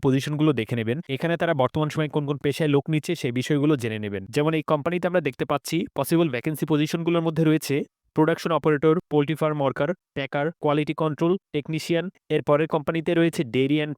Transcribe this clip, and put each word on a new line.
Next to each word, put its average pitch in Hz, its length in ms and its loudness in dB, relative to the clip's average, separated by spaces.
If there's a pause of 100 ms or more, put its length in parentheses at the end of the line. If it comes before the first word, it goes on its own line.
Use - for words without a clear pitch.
পজিশনগুলো 143 440 2 (100)
দেখে 110 200 -4
নেবেন। 113 180 -2 (160)
এখানে 165 260 -2
তারা 170 120 0 (100)
বর্তমান 151 320 0
সময়ে 151 200 -2
কোন 151 140 0
কোন 147 160 -2
পেশায় 147 300 0
লোক 139 180 4
নিচ্ছে 156 280 0
সেই 127 180 -2
বিষয়গুলো 147 440 2
জেনে 110 220 -4
নেবেন। 101 180 -6 (120)
যেমন 151 240 2
এই 147 140 -4
কোম্পানিতে 165 380 -2
আমরা 175 180 0
দেখতে 151 220 -6
পাচ্ছি 147 260 -2 (220)
পসিবল 165 360 2
ভ্যাকেন্সি 147 380 -4
পজিশনগুলোর 165 540 0
মধ্যে 160 200 0
রয়েছে 156 300 2 (400)
প্রোডাকশন 165 420 2
অপারেটর, 156 360 2 (180)
পোল্ট্রি 151 280 2
ফার্ম 151 200 0
ওয়ার্কার, 139 300 0 (260)
প্যাকার, 143 300 -2 (160)
কোয়ালিটি 151 400 2
কন্ট্রোল 156 300 0 (220)
টেকনিশিয়ান। 160 520 -2 (280)
এর 147 140 2
পরের 147 260 4
কোম্পানিতে 160 360 -2 (100)
রয়েছে 165 200 2 (140)
ডেইরি 135 260 2
অ্যান্ড 151 180 -4